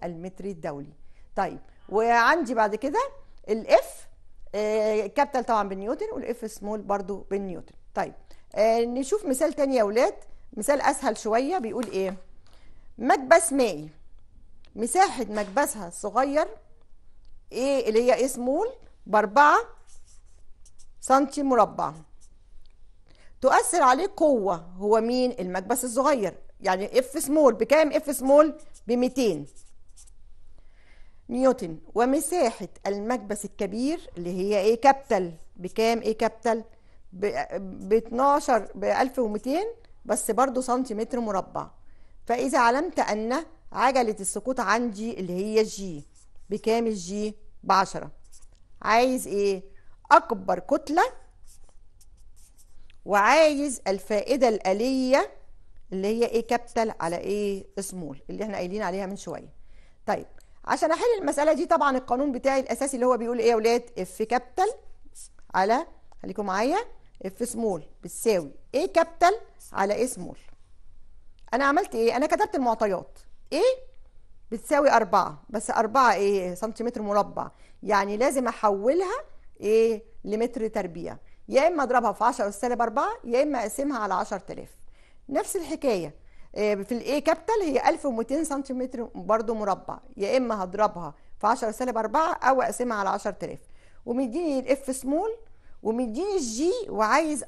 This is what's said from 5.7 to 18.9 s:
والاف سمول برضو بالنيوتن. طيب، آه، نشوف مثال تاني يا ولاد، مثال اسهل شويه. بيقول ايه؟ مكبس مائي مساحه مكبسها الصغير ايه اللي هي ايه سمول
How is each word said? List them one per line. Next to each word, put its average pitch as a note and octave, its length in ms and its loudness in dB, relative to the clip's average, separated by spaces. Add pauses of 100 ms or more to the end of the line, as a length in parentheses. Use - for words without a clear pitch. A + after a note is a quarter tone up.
والاف A#3 380 -8
سمول G#3 300 -8
برضو G3+ 500 -4
بالنيوتن. G3 420 -6 (200)
طيب، - 200 -4 (420)
آه، A3+ 240 4
نشوف C4 460 -2
مثال D4+ 280 0
تاني C4+ 220 0
يا A#3 80 6
ولاد، A#3 300 2 (440)
مثال G#3+ 240 0
اسهل C4 360 0
شويه. C4 400 0
بيقول A3+ 300 -4
ايه؟ F#3+ 300 -4 (800)
مكبس C#4 560 4
مائي F3 360 0 (840)
مساحه C4+ 540 2
مكبسها G#3+ 580 -2
الصغير C4+ 600 0 (1040)
ايه C4+ 380 0
اللي A3+ 140 4
هي B3 100 6
ايه B3+ 140 2
سمول C4+ 400 -2 (380)